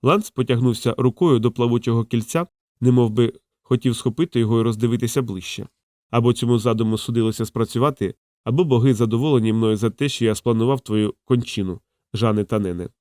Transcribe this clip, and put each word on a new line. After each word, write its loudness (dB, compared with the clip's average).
Ланс 0
потягнувся 0
рукою 2
до 0
плавучого 0
кільця, -4
немов 4
би 0
хотів -2
схопити -2
його 2
і 0
роздивитися -2
ближче. -10
Або 2
цьому 2
задуму 0
судилося -2
спрацювати, -2
або 0
боги 4
задоволені 2
мною 2
за 0
те, -4
що -4
я 2
спланував 0
твою -2
кончину, -2
Жане 2
та -2
Нене. -4